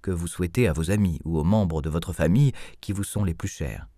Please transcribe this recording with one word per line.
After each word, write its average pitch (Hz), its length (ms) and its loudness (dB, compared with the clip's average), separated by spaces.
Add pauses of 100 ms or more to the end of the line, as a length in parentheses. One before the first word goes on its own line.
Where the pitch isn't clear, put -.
que 98 60 -2
vous 85 160 -2
souhaitez 90 400 0
à 82 60 2
vos 80 180 -2
amis 98 340 2
ou 80 140 0
aux 76 40 0
membres 87 380 2
de 78 80 -2
votre 82 240 -4
famille 101 380 4 (280)
qui - 140 -6
vous 98 100 -4
sont 104 200 -2
les 87 100 0
plus 92 140 -6
chers. 60 500 -8